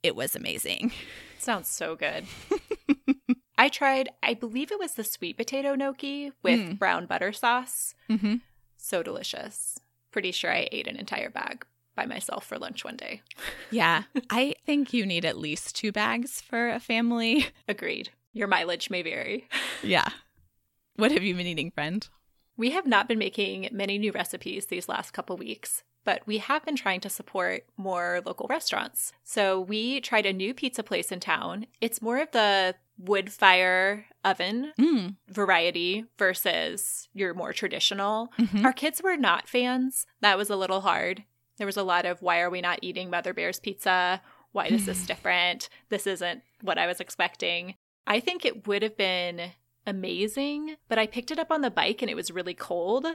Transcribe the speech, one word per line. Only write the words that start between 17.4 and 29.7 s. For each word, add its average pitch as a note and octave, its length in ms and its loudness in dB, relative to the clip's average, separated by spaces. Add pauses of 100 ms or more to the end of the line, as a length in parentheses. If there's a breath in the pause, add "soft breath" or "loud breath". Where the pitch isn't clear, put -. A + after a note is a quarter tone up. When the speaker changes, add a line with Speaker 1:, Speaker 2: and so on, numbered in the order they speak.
Speaker 1:
<laughs> - 100 -14
Speaker 2:
Agreed. F3 420 -6 (240)
Your G3+ 140 -2
mileage F3 420 0
may F3+ 120 -4
vary. D#3+ 460 -6 (180 loud breath)
<laughs> - 180 -8
Speaker 1:
Yeah. F#3 260 4 (840)
What A3 160 6
have D4+ 120 4
you F#3 120 2
been F3+ 120 -2
eating, E3 240 -4
friend? D#3+ 360 -4 (480)
Speaker 2:
We A#3 160 2
have F4+ 160 0
not A3 200 6
been A3+ 120 2
making G3 520 -2
many G3+ 280 -2
new G#3 120 0
recipes F#3+ 540 -6
these - 240 -6
last - 220 -6
couple - 260 -8
weeks, - 460 -8 (200)
but G3 220 0
we G#3+ 140 -2
have C#4+ 260 -2
been D4+ 100 -2
trying F#3+ 260 0
to G3 80 -10
support F#3 560 -4 (120)
more F3+ 480 -2
local - 240 -6
restaurants. - 640 -2 (100)
So F#3+ 360 2
we A3 420 -2